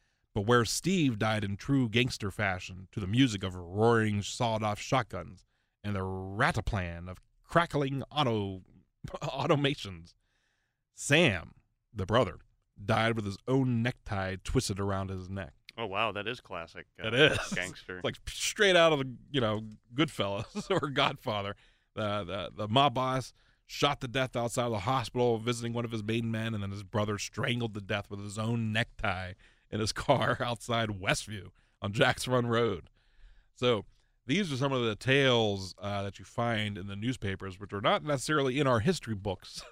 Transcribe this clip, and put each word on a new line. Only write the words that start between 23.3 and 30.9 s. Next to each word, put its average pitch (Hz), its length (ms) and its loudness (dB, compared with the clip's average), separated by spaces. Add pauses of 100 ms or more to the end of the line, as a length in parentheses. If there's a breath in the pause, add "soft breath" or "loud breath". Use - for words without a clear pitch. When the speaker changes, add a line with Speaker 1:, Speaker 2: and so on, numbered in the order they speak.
Speaker 1:
shot 143 360 0
to 131 60 -6
death 127 280 -2
outside 120 300 0
of 120 60 -2
the 107 80 -2
hospital 123 580 0
visiting 117 340 -4
one 117 120 -2
of 117 60 -6
his 110 140 -4
main 113 260 0
men, 110 240 -4
and 101 80 -4
then 98 80 -6
his 101 140 -8
brother 104 340 -2
strangled 113 560 -2
to 107 60 -8
death 101 280 -4
with 101 140 -8
his 101 160 -8
own 113 340 0
necktie 92 600 -2 (380 soft breath)
in 104 100 -2
his 107 120 0
<laughs> - 0 -
car 120 480 2
outside 117 500 -2